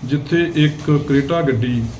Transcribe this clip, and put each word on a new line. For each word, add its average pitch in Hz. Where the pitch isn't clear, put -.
ਜਿੱਥੇ 151
ਇੱਕ 151
ਕਰੇਟਾ 143
ਗੱਡੀ 123